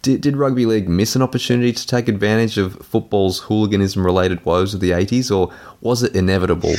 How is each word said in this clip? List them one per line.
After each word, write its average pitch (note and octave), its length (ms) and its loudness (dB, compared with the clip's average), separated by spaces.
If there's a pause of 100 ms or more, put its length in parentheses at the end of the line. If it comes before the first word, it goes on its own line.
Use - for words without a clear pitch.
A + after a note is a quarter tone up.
Did, C3+ 180 0
did C#3 160 0
rugby C3 300 0
league A2 200 0
miss F#2 280 0
an C3 80 2
opportunity B2 500 0
to - 140 -8
take A#2+ 200 -2
advantage G#2+ 520 0
of F#2+ 160 -2 (100)
football's G2 540 0
hooliganism-related F#2+ 1040 0
woes F#2 300 0
of F2+ 60 -4
the F2+ 100 2
eighties, G#2 400 0
or F#2 200 0 (300)
was A#2+ 220 0
it - 120 -2
inevitable F2+ 640 2